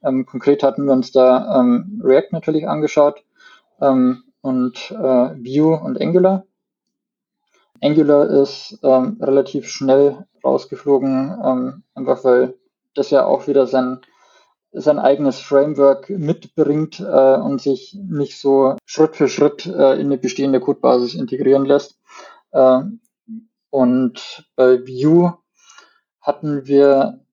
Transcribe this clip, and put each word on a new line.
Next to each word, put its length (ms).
Ähm, 240
konkret 360
hatten 240
wir 60
uns 200
da, 480
ähm, 420
React 300
natürlich 340
angeschaut, 560
ähm, 440
und, 500
äh, 40
Vue 840
und 220
Angular. 440
Angular 480
ist, 540
ähm, 380
relativ 480
schnell 580
rausgeflogen, 1000
ähm, 380
einfach 300
weil 300
das 160
ja 140
auch 220
wieder 200
sein, 340
sein 260
eigenes 420
Framework 720
mitbringt, 880
äh, 360
und 240
sich 340
nicht 460
so 360
Schritt 300
für 120
Schritt, 380
äh, 280
in 120
eine 120
bestehende 420
Codebasis 540
integrieren 500
lässt. 340
Äh, 280
und 760
bei 300
Vue 520
hatten 460
wir 540